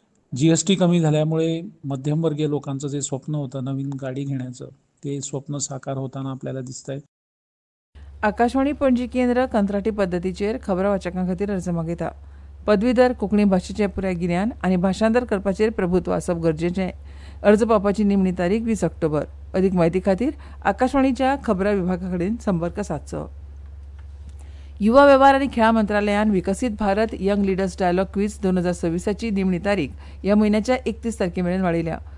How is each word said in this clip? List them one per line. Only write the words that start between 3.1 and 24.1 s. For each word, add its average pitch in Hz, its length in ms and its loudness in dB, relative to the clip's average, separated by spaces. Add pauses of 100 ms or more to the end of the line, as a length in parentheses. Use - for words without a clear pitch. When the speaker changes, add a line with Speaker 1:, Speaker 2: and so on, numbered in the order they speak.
Speaker 1:
होतं 135 300 -6
नवीन 139 260 -4 (120)
गाडी 131 220 -6
घेण्याचं, 127 400 -8 (400)
ते 143 160 -6
स्वप्न 143 380 -8
साकार 135 380 -8
होताना 135 340 -8
आपल्याला 131 300 -8
दिसतंय. 131 380 -12 (1200)
Speaker 2:
आकाशवाणी 240 500 0
पणजी 254 340 0
केंद्र 247 400 0
कंत्राटी 202 440 0
पद्दतीचेर 190 720 -2
खबरां 190 280 0
वाचकां 185 360 -2
खातीर 190 240 -2
अर्ज 185 180 -4
मागयता. 170 400 -4 (580)
पदवीधर 240 460 4
कोंकणी 208 320 2
भाशेचें 196 440 2
पुराय 190 260 -4
गिन्यान 180 360 -2 (120)
आनी 185 140 2
भाशांतर 220 480 2
करपाचेर 208 460 0
प्रभुत्व 185 420 0
आसप 175 240 -2
गरजेचें. 170 540 0 (520)
अर्ज 208 220 6
पावपाची 208 400 2
निमणी 196 340 4
तारीख 180 240 2
वीस 226 220 0
ऑक्टोबर. 151 400 0 (300)
अदीक 185 200 2
म्हायती 175 320 4
खातीर 202 240 2 (340)
आकाशवाणीच्या 262 800 2
खबरां 202 300 0
विभागा 180 360 -2
कडेन 185 260 -2
संपर्क 175 440 -2
सादचो. 160 500 -8 (1500)